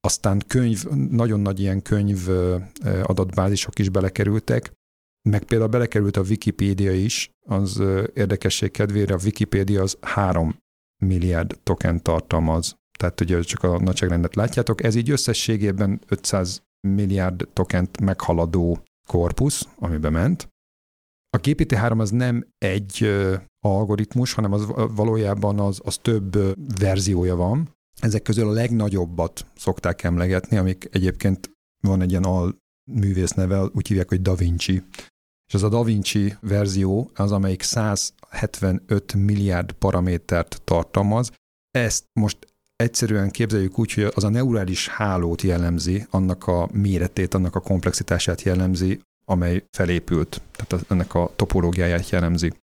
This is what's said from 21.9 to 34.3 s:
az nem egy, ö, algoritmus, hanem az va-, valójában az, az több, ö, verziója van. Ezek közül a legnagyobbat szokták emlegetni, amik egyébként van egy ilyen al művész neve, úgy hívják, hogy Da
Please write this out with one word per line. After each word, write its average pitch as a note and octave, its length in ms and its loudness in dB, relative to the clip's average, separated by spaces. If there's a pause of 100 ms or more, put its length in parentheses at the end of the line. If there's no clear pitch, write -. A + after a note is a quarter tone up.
az G#2+ 120 0
nem B2 360 0 (120)
egy, G2 420 -2
ö, G2 360 2 (240)
algoritmus, G#2 720 0
hanem G#2 200 0
az G#2 140 0
va-, A2+ 280 -2
valójában G#2 640 0
az, G2+ 260 0
az - 140 -6
több, G2+ 360 -2
ö, G2 180 2 (260)
verziója F#2 580 2
van. A2 400 -2 (240)
Ezek A2 220 0
közül A2 260 0
a G#2 40 0
legnagyobbat G2 960 -2 (100)
szokták - 460 -4
emlegetni, F2+ 540 0
amik F#2 360 0
egyébként F#2+ 580 0 (320)
van F#2+ 180 2
egy F2+ 100 0
ilyen F2+ 140 2
al F2+ 320 0 (340)
művész F#2+ 400 0
neve, F#2+ 320 0 (120)
úgy - 140 -4
hívják, F#2+ 200 0
hogy F#2 140 0
Da F#2+ 120 2